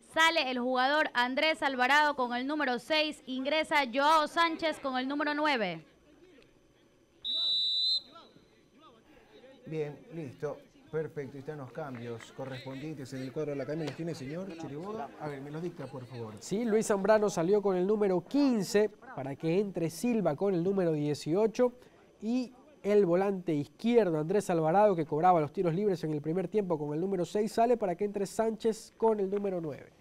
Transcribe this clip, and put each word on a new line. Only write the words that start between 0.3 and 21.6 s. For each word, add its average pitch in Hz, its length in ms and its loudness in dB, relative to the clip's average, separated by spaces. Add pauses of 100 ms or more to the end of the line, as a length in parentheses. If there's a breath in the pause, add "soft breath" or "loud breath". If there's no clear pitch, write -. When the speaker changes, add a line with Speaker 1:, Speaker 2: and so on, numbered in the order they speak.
Speaker 1:
el 254 100 -2
jugador 254 540 2
Andrés 277 480 0
Alvarado 285 540 2
con 240 180 -2
el 247 140 -4
número 277 320 -2
seis, 311 460 -2
ingresa 285 580 0 (100)
Joao 302 360 4
Sánchez 330 500 0
con 262 180 -4
el 262 120 -2
número 294 240 -2
nueve. 226 520 -2 (3750)
Speaker 2:
Bien, 147 320 -6 (160)
listo. 147 440 -8 (320)
Perfecto, 147 460 -8
y 139 60 -14
están 151 160 -12
los 131 160 -14
cambios 120 580 -10
correspondientes 135 800 -10
en 131 120 -8
el 131 100 -10
cuadro 147 180 -6
de 139 60 -6
la 135 60 -6
Academia. 151 240 -4
¿Los 131 100 -8
tiene, 165 180 -6
señor 156 320 -10 (100)
Chiriboga? 165 520 -10 (100)
A 151 80 -8
ver, 139 140 -8
me 143 100 -12
los 156 100 -8
dicta, 170 260 -8
por 120 180 -12
favor. 117 340 -10
Speaker 3:
Sí, 208 240 -4
Luis 220 240 2
Zambrano 208 420 4
salió 190 320 2
con 196 140 2
el 180 100 2
número 196 360 2
quince 214 680 2 (240)
para 143 220 -6
que 165 240 2
entre 175 300 -2
Silva 180 480 0
con 196 160 0
el 170 100 0
número 185 300 2
dieciocho 185 800 2 (480 loud breath)